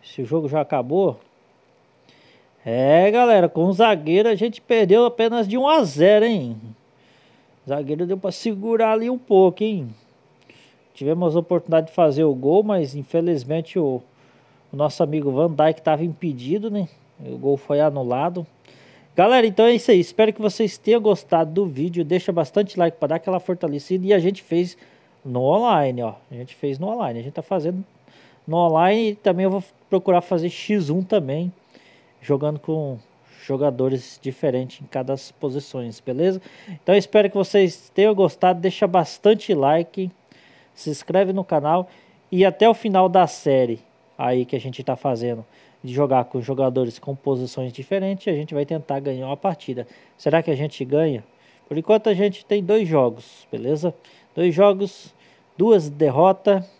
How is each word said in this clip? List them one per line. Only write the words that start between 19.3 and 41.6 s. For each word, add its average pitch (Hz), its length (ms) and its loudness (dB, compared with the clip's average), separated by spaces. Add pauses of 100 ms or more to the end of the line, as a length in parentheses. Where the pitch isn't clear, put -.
então 214 180 4
é 240 80 6
isso 233 180 2
aí. 190 80 8
Espero 220 340 2
que - 80 -10
vocês 214 360 -2
tenham 226 240 2
gostado 170 500 0
do 190 140 0
vídeo. 165 380 -4
Deixa 180 280 -2
bastante 185 460 -2
like 170 200 0
pra 151 100 -4
dar 156 80 -2
aquela 180 240 -4
fortalecida. 175 680 -6
E 202 80 4
a 196 60 4
gente 185 220 -2
fez 175 360 -4 (460)
no 127 180 -4
online, 147 640 2
ó. 110 100 -6 (160)
A 131 60 -18
gente 123 200 -16
fez 139 220 -6
no 175 100 -6
online. 190 320 -6
A 113 40 -12
gente 139 100 -14
tá 165 80 -10
fazendo 180 420 -4 (640)
no 156 100 -2
online 180 520 2
e 202 60 -6
também 190 300 0
eu 190 40 2
vou 190 140 -4 (260)
procurar 180 320 2
fazer 175 280 -2
X 185 400 -4
um 175 120 -2
também, 180 500 -2 (720)
jogando 147 380 -2
com 147 380 -6 (480)
jogadores 131 760 -2
diferentes 127 600 -6
em 139 40 -18
cada 135 300 -6 (240)
posições, 131 600 -10
beleza? 180 420 -4 (280)
Então 175 260 -2
eu 208 40 4
espero 202 300 2
que 202 80 -6
vocês 190 560 0
tenham 208 200 2
gostado. 180 460 2
Deixa 185 280 -2
bastante 208 680 0
like, 165 580 0 (600)
se - 160 -12
inscreve 185 440 -2
no 190 100 -2
canal 165 460 0 (420)